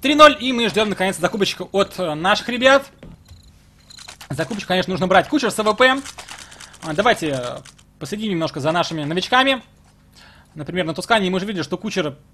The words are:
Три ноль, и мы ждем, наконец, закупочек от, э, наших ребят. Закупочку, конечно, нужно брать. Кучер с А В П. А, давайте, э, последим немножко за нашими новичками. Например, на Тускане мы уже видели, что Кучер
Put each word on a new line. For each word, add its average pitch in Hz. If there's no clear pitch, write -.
Три 294
ноль, 294
и 254
мы 233
ждем, 208
наконец, 185
закупочек 180
от, 196
э, 165
наших 185
ребят. 262
Закупочку, 165
конечно, 185
нужно 185
брать. 180
Кучер 262
с -
А -
В 214
П. 262
А, 160
давайте, 196
э, 127
последим 208
немножко 165
за 147
нашими 165
новичками. 240
Например, 165
на 160
Тускане 190
мы 185
уже 190
видели, 196
что 175
Кучер 175